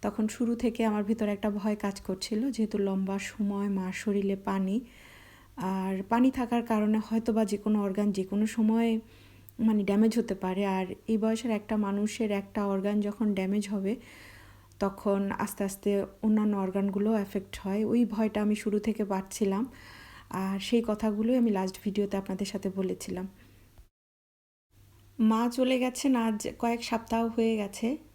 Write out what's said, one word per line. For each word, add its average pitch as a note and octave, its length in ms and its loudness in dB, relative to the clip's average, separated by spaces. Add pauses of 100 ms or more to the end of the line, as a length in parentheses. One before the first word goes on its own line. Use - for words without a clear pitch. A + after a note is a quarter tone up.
তখন G#3+ 260 -2
শুরু A#3 260 -2
থেকে A#3 300 -2
আমার G#3 200 0
ভেতরে G#3 280 0
একটা G#3 180 -2
ভয় G#3 260 -2
কাজ G3+ 240 -4
করছিল, G#3+ 500 -4
যেহেতু A3 280 -2
লম্বা G3 400 0
সময় G3+ 500 -2
মার F#3+ 240 -2
শরীরে G3 440 0
পানি, G3 440 -2 (760)
আর F#3+ 460 -2
পানি A#3+ 280 4
থাকার A#3+ 320 0
কারণে G#3+ 360 2
হয়তো A3+ 340 0
বা A3 120 4
যে G3+ 120 -2
কোনো G#3 260 2
অর্গান G3+ 300 0
যে F#3+ 120 0
কোনো G3+ 220 0
সময় A3 540 2 (580)
মানে G#3+ 260 4
ড্যামেজ G#3+ 340 4
হতে A3 160 0
পারে। F#3 320 -2
আর F#3+ 200 0 (220)
এই A3 100 2
বয়সের A3 320 0
একটা G#3+ 260 -2
মানুষের G#3 540 0
একটা G3+ 360 -2
অর্গান G3+ 340 0
যখন G#3 340 0
ড্যামেজ G3 340 0
হবে, G3+ 280 -2 (800)
তখন G3 600 0
আস্তে - 260 -4
আস্তে G3 400 0 (180)
অন্যান্য G#3+ 340 4
অর্গানগুলো G3 560 0
অ্যাফেক্ট G3 460 -4
হয়। G3+ 260 -2
ওই A#3+ 200 4
ভয়টা G#3+ 380 0
আমি G#3 140 2
শুরু G#3 220 -2
থেকে G#3+ 260 -2
পাচ্ছিলাম, G3 680 -2 (580)
আর F#3+ 280 -4
সেই A#3 280 2
কথাগুলোই A3 500 2
আমি A#3 140 4
লাস্ট F#3+ 340 0
ভিডিওতে G3 320 0
আপনাদের G3 300 -4
সাথে G3 300 -4
বলেছিলাম। F#3 520 -4 (1900)
মা A3 320 4
চলে B3+ 260 2
গেছেন B3+ 380 2
আজ A3+ 320 0 (100)
কয়েক A#3 260 -2
সপ্তাহ A3+ 440 -2
হয়ে A3+ 280 2
গেছে। G#3+ 400 -2 (180)